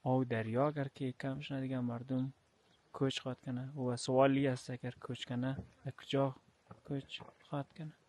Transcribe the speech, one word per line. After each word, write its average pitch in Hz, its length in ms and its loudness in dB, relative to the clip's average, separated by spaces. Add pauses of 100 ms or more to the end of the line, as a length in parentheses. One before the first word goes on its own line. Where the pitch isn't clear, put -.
آب 131 220 4
دریا 117 440 2
اگر 147 260 -2
که 131 180 -4
کم 135 280 -6
شنه 139 200 -6
دیگه، 131 200 -2
مردم 123 520 -2 (600)
کوچ 135 260 0
خواد 127 220 -6
کنه. 131 320 -6
و 127 240 0
سوالی 135 500 6
است 127 240 0
اگر 123 300 -6
کوچ - 240 -6
کنه، 123 320 -2 (280)
در 135 60 -4
کجا 135 460 0 (480)
کوچ - 360 -6 (200)
خواد 139 260 -4 (120)
کنه؟ 156 140 -10 (160)